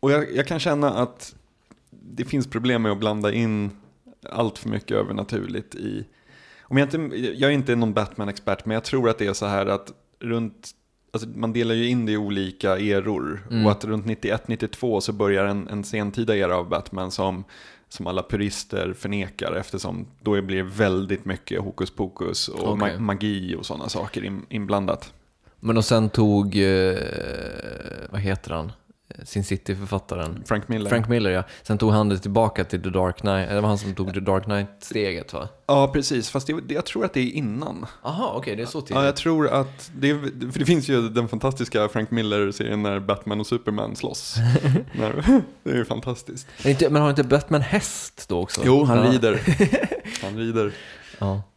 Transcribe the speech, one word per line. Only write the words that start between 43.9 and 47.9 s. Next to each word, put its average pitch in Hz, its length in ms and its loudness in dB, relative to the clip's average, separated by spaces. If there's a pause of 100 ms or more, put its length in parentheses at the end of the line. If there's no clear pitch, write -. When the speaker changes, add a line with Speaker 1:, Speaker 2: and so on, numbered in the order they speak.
Speaker 1:
slåss. - 380 -8 (300)
Speaker 2:
<laughs> 147 280 2
Speaker 1:
När, 147 500 4 (100)
<laughs> - 100 -20
det 143 80 -4
är 135 60 0
ju 120 80 2
fantastiskt. 117 600 -6 (160)
Speaker 2:
Men 135 80 4
inte, 139 200 4
men 151 120 4
har 147 80 4
inte 143 140 2
Batman 143 380 2
häst - 640 -4